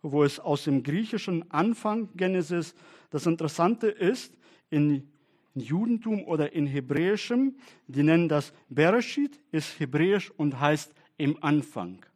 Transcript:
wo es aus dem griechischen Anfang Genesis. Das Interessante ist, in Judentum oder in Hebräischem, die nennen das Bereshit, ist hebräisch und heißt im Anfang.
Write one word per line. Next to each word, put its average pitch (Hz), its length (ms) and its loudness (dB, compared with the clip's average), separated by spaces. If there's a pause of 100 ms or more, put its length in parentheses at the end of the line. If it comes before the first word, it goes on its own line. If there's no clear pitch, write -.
wo 147 220 2
es 143 160 2
aus 147 240 -2
dem 139 200 0
griechischen 185 680 -4
Anfang 214 640 -2
Genesis. 175 580 -2 (360)
Das 147 160 -6
Interessante 170 640 0
ist, - 500 -2 (320)
in 147 420 0 (420)
Judentum 208 720 -2
oder 156 300 -2
in 151 120 0
Hebräischem, 180 920 0 (300)
die 135 160 0
nennen 165 260 6
das 147 240 0 (160)
Bereshit, 226 720 2 (100)
ist - 280 -6
hebräisch 160 520 0
und 143 280 -2
heißt 147 340 0 (240)
im 147 260 -2
Anfang. 113 600 -2 (100)